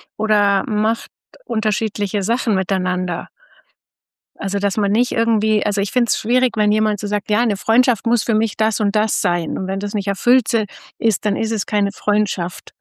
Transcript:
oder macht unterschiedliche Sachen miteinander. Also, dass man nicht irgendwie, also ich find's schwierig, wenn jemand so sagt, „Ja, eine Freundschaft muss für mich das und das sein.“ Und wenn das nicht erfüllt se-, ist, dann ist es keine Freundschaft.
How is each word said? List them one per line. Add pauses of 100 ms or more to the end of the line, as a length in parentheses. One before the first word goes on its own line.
(160)
oder
macht (360)
unterschiedliche
Sachen
miteinander. (1080)
Also,
dass
man
nicht
irgendwie,
also
ich
find's
schwierig,
wenn
jemand
so
sagt,
„Ja,
eine
Freundschaft
muss
für
mich
das
und
das
sein.“
Und
wenn
das
nicht
erfüllt
se-, (320)
ist,
dann
ist
es
keine
Freundschaft. (100)